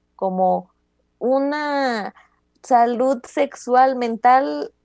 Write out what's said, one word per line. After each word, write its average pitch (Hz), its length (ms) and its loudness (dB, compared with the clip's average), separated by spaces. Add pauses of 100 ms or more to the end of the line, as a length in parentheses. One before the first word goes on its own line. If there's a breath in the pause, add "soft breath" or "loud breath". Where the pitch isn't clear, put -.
(140)
como 185 560 -2 (480)
una 277 960 -2 (480 soft breath)
salud 240 640 2
sexual 262 680 0
mental 254 760 0 (140)